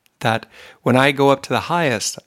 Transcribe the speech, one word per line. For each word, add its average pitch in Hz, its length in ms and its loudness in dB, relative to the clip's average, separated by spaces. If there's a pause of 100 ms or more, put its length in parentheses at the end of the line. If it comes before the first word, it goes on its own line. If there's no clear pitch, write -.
(200)
That 113 260 -2 (380)
when 123 120 2
I 135 160 4
go 139 200 2
up 135 100 0
to - 80 -16
the 120 120 -2
highest, 151 640 -4